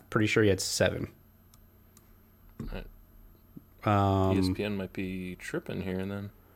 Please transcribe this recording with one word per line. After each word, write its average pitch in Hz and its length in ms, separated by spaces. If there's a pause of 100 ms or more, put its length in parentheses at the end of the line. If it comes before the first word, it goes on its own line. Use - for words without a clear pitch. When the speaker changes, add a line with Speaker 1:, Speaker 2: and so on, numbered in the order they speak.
Speaker 1:
pretty 110 180
sure 110 160
he 104 60
had 92 120
seven. - 460 (1500)
Speaker 2:
All - 120
right. - 1600
Speaker 1:
Um, 95 80
Speaker 2:
E - 20
S 92 160
P 101 80
N 101 140
might 95 160
be 92 420
tripping - 460
here 92 180
and 95 120
then. 101 180 (260)